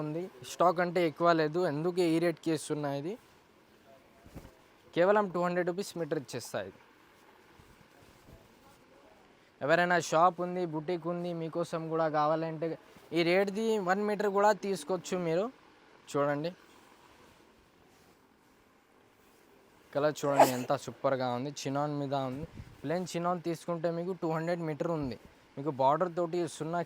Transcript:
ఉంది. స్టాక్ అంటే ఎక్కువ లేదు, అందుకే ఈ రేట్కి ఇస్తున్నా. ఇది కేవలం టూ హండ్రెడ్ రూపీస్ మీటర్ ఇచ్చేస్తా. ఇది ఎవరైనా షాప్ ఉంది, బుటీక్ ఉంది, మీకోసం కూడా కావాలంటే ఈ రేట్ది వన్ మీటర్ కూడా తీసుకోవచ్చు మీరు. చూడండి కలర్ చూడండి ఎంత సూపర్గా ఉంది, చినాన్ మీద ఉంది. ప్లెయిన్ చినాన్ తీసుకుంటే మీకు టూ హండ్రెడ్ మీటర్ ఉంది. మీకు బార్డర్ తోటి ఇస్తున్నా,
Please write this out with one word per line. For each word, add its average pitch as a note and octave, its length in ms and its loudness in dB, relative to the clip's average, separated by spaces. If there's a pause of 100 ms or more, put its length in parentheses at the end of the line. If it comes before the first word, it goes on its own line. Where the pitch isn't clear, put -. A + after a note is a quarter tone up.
ఉంది. D3+ 180 -4 (300)
స్టాక్ F3 320 4
అంటే F3 160 0 (100)
ఎక్కువ E3+ 180 2 (140)
లేదు, D3+ 260 0
అందుకే E3+ 460 0
ఈ - 100 4
రేట్కి E3 320 0
ఇస్తున్నా. D3 320 -4 (120)
ఇది E3 120 -6 (1800)
కేవలం G#3 280 6 (100)
టూ F3 120 0
హండ్రెడ్ F3 240 0
రూపీస్ F#3 300 -6
మీటర్ D#3 240 -2
ఇచ్చేస్తా. A#2+ 340 -8 (120)
ఇది - 100 -20 (2750)
ఎవరైనా F3 320 4 (140)
షాప్ E3+ 360 4
ఉంది, F3+ 160 -4 (120)
బుటీక్ D#3 380 -4
ఉంది, F3 180 -4 (100)
మీకోసం D#3+ 420 -4 (100)
కూడా D#3+ 140 2 (120)
కావాలంటే D#3+ 480 0 (500)
ఈ E3+ 140 4
రేట్ది G3+ 360 2 (220)
వన్ G3 200 2
మీటర్ G#3 300 0
కూడా G#3 120 6 (160)
తీసుకోవచ్చు F#3 500 -4 (120)
మీరు. F3 180 2 (680)
చూడండి D3 380 0 (3500)
కలర్ D3 260 2
చూడండి C#3 380 6
ఎంత B2 140 -2 (120)
సూపర్గా C3 420 -2 (100)
ఉంది, C3+ 140 -4 (100)
చినాన్ C#3+ 320 -2 (100)
మీద C#3 120 -4 (160)
ఉంది. C#3+ 160 -8 (360)
ప్లెయిన్ E3+ 300 -2
చినాన్ F3 360 -2
తీసుకుంటే E3+ 400 -4 (100)
మీకు F3 140 -4 (100)
టూ F3 140 0
హండ్రెడ్ E3+ 320 -2
మీటర్ D#3+ 300 -2
ఉంది. C3 180 -4 (400)
మీకు C#3+ 160 -4 (100)
బార్డర్ D#3+ 360 4
తోటి F3 280 0
ఇస్తున్నా, D#3+ 400 -4